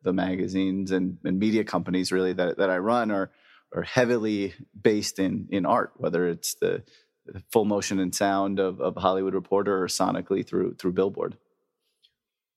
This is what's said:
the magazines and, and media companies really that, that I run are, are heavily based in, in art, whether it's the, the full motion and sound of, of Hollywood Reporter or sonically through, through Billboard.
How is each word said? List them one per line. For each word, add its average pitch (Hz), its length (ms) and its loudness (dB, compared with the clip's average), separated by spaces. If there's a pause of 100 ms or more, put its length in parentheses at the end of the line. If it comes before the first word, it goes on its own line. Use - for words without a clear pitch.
the 92 80 2
magazines 95 800 0
and, 92 320 0
and 92 160 0
media 107 240 2
companies 90 480 -2
really 92 220 2
that, 90 240 0
that 98 120 2
I 92 80 2
run 110 320 0
are, 98 220 -2 (420)
are 87 80 -4
heavily 107 720 0 (260)
based 104 380 2
in, 92 320 -2
in 92 160 0
art, 113 300 2
whether 85 320 0
it's - 260 -4
the, 90 300 -2 (420)
the 95 240 -14
full 110 140 4
motion 101 340 0
and 92 160 -2
sound 98 460 0
of, 95 200 -2
of 90 160 -2
Hollywood 95 380 0
Reporter 98 480 0
or 87 60 -2
sonically 95 580 -2
through, 92 280 -2
through 92 180 -4
Billboard. 95 440 -2 (1200)